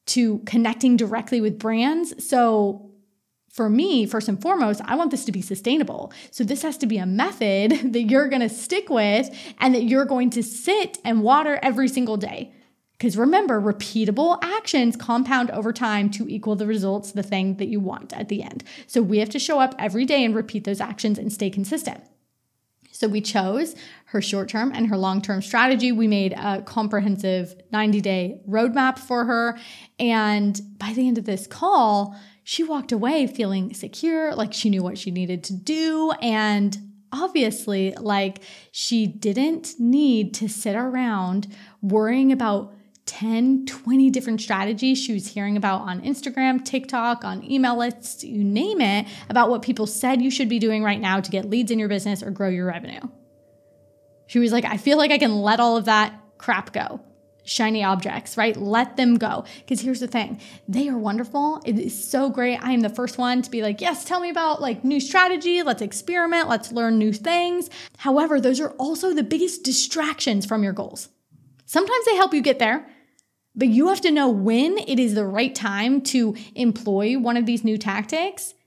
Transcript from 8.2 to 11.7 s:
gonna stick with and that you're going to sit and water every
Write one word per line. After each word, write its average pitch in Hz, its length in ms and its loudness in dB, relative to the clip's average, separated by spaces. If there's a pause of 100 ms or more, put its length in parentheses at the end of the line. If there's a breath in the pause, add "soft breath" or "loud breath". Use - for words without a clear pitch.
gonna 247 200 0
stick 370 400 -4
with 220 400 2 (300 loud breath)
and 262 160 4
that 233 80 2
you're 262 220 4
going 254 260 2
to 240 100 0
sit 359 640 -2
and 226 160 2
water 285 400 4
every 254 260 2